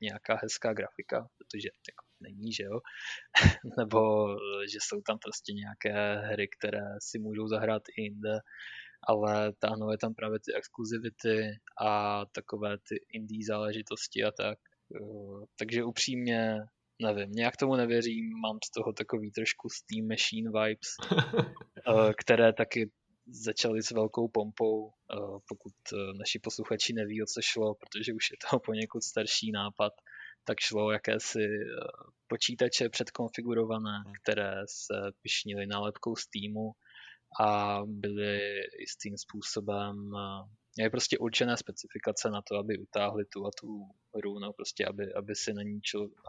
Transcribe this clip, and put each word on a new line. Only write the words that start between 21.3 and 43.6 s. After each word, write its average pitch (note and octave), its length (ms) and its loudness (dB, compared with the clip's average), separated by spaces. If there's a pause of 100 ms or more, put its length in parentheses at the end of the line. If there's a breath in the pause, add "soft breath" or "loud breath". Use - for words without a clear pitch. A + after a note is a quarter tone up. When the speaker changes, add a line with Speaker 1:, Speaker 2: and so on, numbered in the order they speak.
Speaker 1:
eh, A2 300 8
které A2+ 340 10
taky A2+ 380 0 (360)
začaly A2+ 560 0
s - 80 -4
velkou A2+ 380 2
pompou, A2 600 2
eh, - 260 -10 (320)
pokud, G2+ 240 -12 (200)
eh, G2 260 -4
naši G2+ 200 -2
posluchači A2+ 540 -2
neví, G#2+ 300 -2
o G#2+ 40 0
co - 160 -4
šlo, G#2+ 320 2
protože A2 380 -6
už - 180 -2
je - 60 -10 (140)
to C3 100 6
<laughs> - 60 -8
poněkud A2 360 -2
starší A2 500 0
nápad, G#2 400 0 (520 loud breath)
tak - 160 -2
šlo G#2+ 260 2
o G#2+ 40 4
jakési, G#2+ 540 0
eh, G#2 420 -4 (420)
počítače A#2+ 600 2
předkonfigurované, A2+ 1160 -2
Speaker 3:
Hmm. G2+ 80 -14 (100)
Speaker 1:
které G2+ 440 0
se - 280 -8 (280)
pyšnily G2+ 440 -2
nálepkou G#2 500 -2
Steamu G#2+ 560 -4 (680 loud breath)
a G#2 460 4
byly G#2 540 -2 (400)
jistým - 380 -8
způsobem, G2+ 1000 -4
eh, G2 320 -8 (280)
měly A2+ 140 2
prostě - 280 2
určené A#2 380 2
specifikace - 760 -4
na G#2 180 -2
to, G#2 80 0
aby G#2 220 0
utáhly G#2 460 0
tu G2+ 220 -8
a G#2 40 -4 (100)